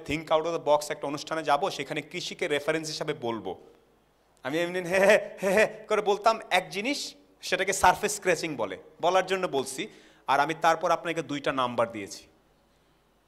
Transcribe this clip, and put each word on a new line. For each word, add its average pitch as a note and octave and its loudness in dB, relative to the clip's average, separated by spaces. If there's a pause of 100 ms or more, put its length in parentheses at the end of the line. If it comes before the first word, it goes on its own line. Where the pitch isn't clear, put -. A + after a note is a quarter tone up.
think D#3+ -4
out D#3 4
of E3+ -2
the D3+ -4
box, D3 2
একটা D3+ -6
অনুষ্ঠানে D3+ -6
যাব, D3 2
সেখানে D3 -6
কৃষিকে F3 -8
রেফারেন্স D3+ 0
হিসাবে D#3 -4
বলবো, A2+ -6 (840)
আমি C#3+ -2
এমনি F3 -2
হে, F3+ 0
হে, G3 6 (120)
হে, F#3+ 0
হে G3+ 2
করে G#3 2
বলতাম G3+ 2 (100)
এক F3 0
জিনিস, G#3+ -6 (280)
সেটাকে F#3 -2
সারফেস F#3 4
স্ক্র্যাচিং E3 0
বলে, G2 -4 (240)
বলার F3+ 4
জন্য F#3 -2
বলছি। C#3+ -4 (400)
আর C3+ 4
আমি D3+ 2
তারপর E3 2
আপনাকে E3 -2
দুইটা C#3+ -4
নাম্বার B2 0
দিয়েছি, G2+ -12 (1040)